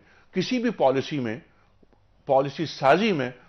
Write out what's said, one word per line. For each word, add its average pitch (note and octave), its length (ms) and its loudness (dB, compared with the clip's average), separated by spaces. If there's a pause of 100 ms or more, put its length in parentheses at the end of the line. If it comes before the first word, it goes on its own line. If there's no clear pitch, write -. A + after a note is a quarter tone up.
(340)
किसी F#3+ 260 -2
भी A3+ 100 -2
पॉलिसी C3+ 500 0
में, A#2+ 220 -6 (840)
पॉलिसी C#3+ 380 0
साजी E3 460 2
में B2+ 220 -4 (160)